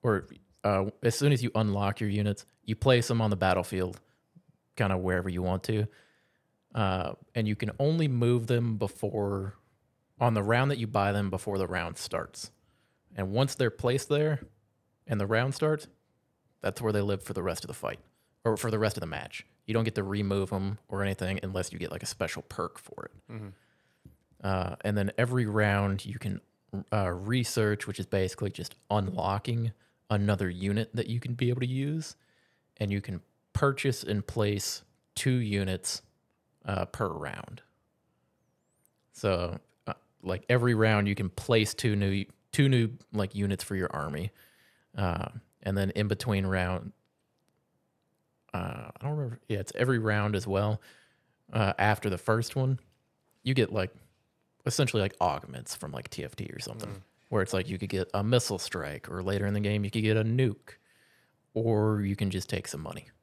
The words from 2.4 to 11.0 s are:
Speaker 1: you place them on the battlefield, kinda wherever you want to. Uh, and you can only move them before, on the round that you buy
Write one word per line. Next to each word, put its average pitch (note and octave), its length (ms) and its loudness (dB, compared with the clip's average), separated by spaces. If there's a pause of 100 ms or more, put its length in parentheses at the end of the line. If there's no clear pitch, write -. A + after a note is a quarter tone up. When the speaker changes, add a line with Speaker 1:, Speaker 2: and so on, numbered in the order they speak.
Speaker 1:
you A2 120 -2
place B2 320 6
them A#2 120 2
on G#2+ 100 4
the F#2+ 60 2
battlefield, F#2 640 2 (760)
kinda F#2+ 200 2
wherever F#2 320 0
you F2+ 140 -2
want F2+ 220 0
to. G#2+ 220 0 (880)
Uh, F#2 380 0 (220)
and A2 140 0
you G#2 80 0
can G#2 220 -4
only D#3 300 2
move A#2+ 380 2
them A#2+ 300 2
before, G2+ 800 -2 (680)
on A#2+ 140 4
the G#2 80 4
round B2 280 4
that C#3 80 -2
you A2+ 80 -2
buy G2+ 260 2